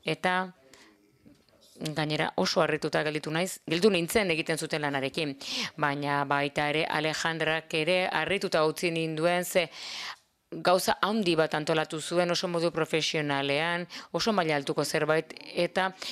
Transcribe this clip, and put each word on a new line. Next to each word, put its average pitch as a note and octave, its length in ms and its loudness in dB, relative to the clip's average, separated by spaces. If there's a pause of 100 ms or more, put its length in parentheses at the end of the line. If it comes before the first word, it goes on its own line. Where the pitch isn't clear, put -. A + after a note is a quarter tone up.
eta F#3 520 -2 (1200)
gainera D3+ 600 -2
oso F#3 260 2
harrituta D#3 400 0
gelditu D3+ 280 -4
naiz, E3+ 360 -2
gelditu F3 240 4
nintzen F#3 400 2
egiten D#3+ 260 0
zuten D#3 240 -4
lanarekin, C#3 560 -2 (400)
baina C#3+ 480 0
baita C#3+ 460 0
ere D3+ 160 0
Alejandrak D#3 880 -2
ere F3+ 360 2
harrituta E3+ 540 0
utzi D#3 260 0
ninduen, E3 540 0
ze F3 260 2 (840)
gauza F3+ 500 2
handi F#3+ 320 2
bat D#3 200 4
antolatu D#3 460 0
zuen F3 300 0
oso F3 160 0
modu E3+ 240 0
profesionalean, D#3 1160 0 (240)
oso F#3+ 200 0
maila E3+ 220 2
altuko C#3+ 300 0
zerbait, D#3 500 0 (180)
eta F#3 400 0 (200)